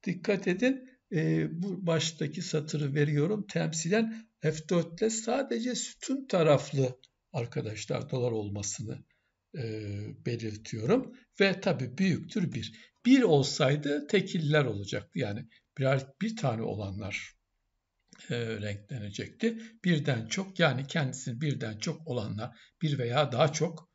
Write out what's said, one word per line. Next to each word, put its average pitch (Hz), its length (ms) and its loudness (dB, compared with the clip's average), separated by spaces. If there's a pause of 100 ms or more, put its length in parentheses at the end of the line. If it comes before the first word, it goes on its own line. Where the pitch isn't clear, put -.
dikkat 196 440 0
edin, 240 420 0 (220)
e, 160 360 2 (140)
bu 190 240 -4
baştaki 165 560 0
satırı 147 520 -2
veriyorum. 151 520 2
Temsilen 170 800 0 (140)
F - 280 -2
dört 170 320 0
ile 220 100 4
sadece 240 640 -2
sütun - 520 -4
taraflı 143 760 4 (320)
arkadaşlar 117 760 -4
dolar 123 220 0
olmasını, 104 720 -6 (540)
e, 131 40 -4 (640)
belirtiyorum. 117 920 -2 (240)
Ve 190 200 4
tabii 131 380 -2
büyüktür 175 540 0
bir. 110 200 -6 (340)
Bir 254 160 8
olsaydı 147 840 4
tekiller 156 580 4
olacaktı. 101 540 -4
Yani 107 300 -4 (300)
birer, 135 280 2 (140)
bir 220 160 -2
tane 113 260 0
olanlar, 101 720 -6 (960)
e, 120 60 0
renklenecekti. 110 1200 -4 (260)
Birden 143 420 2
çok, 190 320 -6
yani 139 280 2
kendisini 127 540 -4
birden 117 380 -2
çok - 280 -6
olanlar, 113 520 -6 (240)
bir 147 160 0
veya 123 340 2
daha 147 200 4
çok - 420 -4